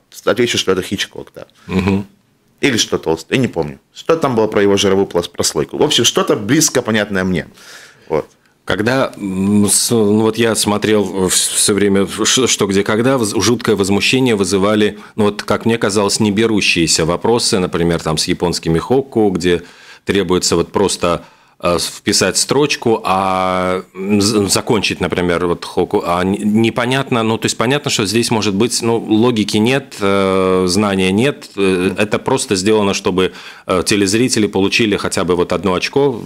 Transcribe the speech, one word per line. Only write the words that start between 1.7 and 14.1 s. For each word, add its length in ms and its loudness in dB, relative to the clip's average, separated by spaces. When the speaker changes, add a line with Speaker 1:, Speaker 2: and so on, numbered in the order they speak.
Speaker 1:
Или 160 2
что 200 -2
толстый, 380 -4
я 40 0
не 80 0
помню. 320 -6
Что 240 -2
там 180 -2
было 120 2
про 140 0
его 140 4
жировую 320 2
плас-, 220 -2
прослойку? 480 -4
В 60 2
общем, 200 2
что-то 320 0
близко 460 0
понятное 420 -2
мне. 240 -2
Вот. 180 -2
Speaker 2:
Когда, 540 -2
м, 520 0
с-, 220 -2
ну, 300 2
вот 180 0
я 160 2
смотрел 480 0
в-, 260 -2
все 460 0
время 320 2
ш-, 400 0
«Что, 180 2
где, 180 4
когда», 360 2
воз-, 200 0
жуткое 360 2
возмущение 600 2